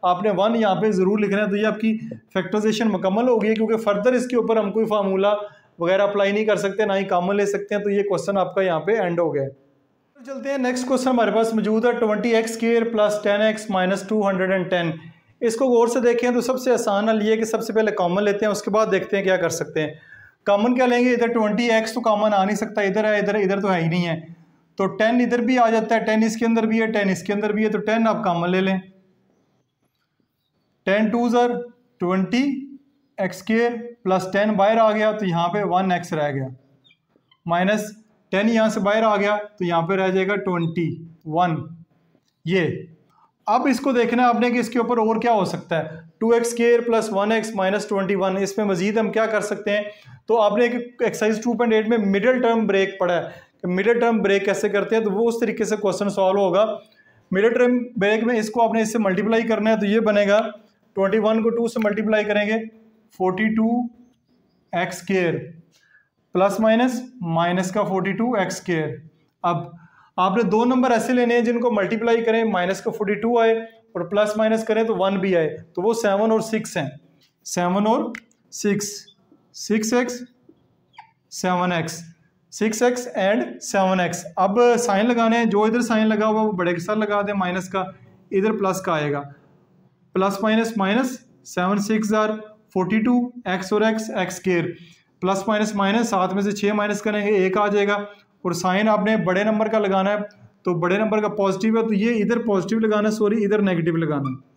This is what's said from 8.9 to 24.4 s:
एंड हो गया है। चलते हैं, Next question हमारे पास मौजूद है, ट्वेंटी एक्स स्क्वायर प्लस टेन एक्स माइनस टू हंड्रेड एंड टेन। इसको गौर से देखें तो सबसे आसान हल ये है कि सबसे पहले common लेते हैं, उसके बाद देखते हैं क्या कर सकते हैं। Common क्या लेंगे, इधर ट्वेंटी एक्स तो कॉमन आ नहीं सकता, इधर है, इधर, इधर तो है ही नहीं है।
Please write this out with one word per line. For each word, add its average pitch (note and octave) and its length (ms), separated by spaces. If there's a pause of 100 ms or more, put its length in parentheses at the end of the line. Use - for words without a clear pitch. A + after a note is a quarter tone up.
एंड F3 240
हो E3+ 120
गया C#3 120
है। C#3 60 (680)
चलते C4+ 320
हैं, C#4 100
Next B3+ 280
question B3+ 220
हमारे A#3 220
पास A3+ 240
मौजूद A3 300
है, A#3+ 100
ट्वेंटी A3+ 380
एक्स A3+ 200
स्क्वायर A#3 360
प्लस G#3 340
टेन G#3 200
एक्स G#3+ 280
माइनस F#3+ 380
टू G#3+ 140
हंड्रेड F#3+ 280
एंड F#3+ 180
टेन। E3+ 240 (480)
इसको A#3 280
गौर A#3 200
से B3+ 120
देखें A#3+ 320
तो A#3+ 100
सबसे B3+ 300
आसान G#3+ 360
हल A3 120
ये G#3+ 100
है A3 60
कि A3 80
सबसे A3 280
पहले G#3+ 200
common F#3+ 300
लेते G3+ 220
हैं, G#3+ 60
उसके G3+ 200
बाद G#3+ 180
देखते F#3 280
हैं F#3+ 80
क्या F#3+ 120
कर E3+ 140
सकते D#3+ 280
हैं। D3+ 200 (480)
Common G#3+ 280
क्या B3+ 100
लेंगे, B3 280
इधर A#3 160
ट्वेंटी A3 420
एक्स A3 240
तो A#3 60
कॉमन G#3+ 320
आ F#3+ 120
नहीं G#3 100
सकता, G#3 280
इधर G3+ 220
है, G#3+ 140
इधर, G3+ 180
इधर G3 240
तो G3+ 60
है F3+ 140
ही E3 80
नहीं F3 140
है। E3 180 (560)